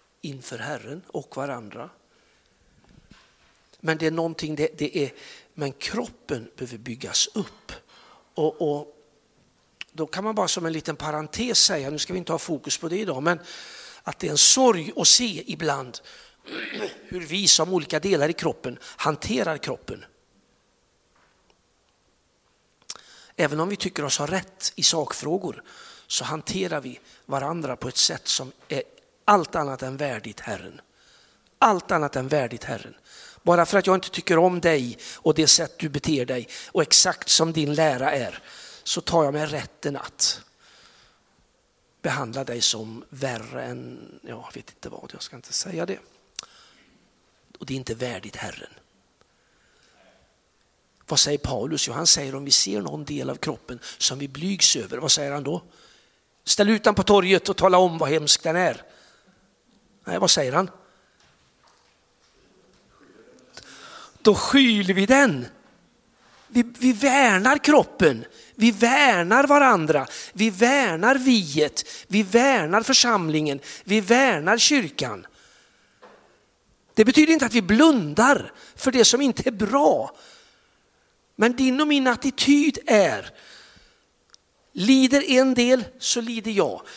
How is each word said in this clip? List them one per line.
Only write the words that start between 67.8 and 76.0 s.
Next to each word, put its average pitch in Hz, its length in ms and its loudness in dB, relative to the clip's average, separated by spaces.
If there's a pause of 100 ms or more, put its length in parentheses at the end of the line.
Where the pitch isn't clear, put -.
Vi 233 160 4
värnar 233 760 4
varandra. 196 600 4 (260)
Vi 214 180 0
värnar 226 640 2
viet. 180 680 0 (220)
Vi 208 160 2
värnar 214 600 2
församlingen. 160 800 0 (240)
Vi 208 160 2
värnar 214 580 2
kyrkan. 139 680 -2 (1700)